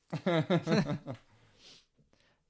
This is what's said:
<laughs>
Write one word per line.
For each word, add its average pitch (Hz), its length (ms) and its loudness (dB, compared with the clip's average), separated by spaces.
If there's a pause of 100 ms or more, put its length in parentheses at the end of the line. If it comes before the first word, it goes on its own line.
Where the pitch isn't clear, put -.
(240)
<laughs> 165 760 2 (1500)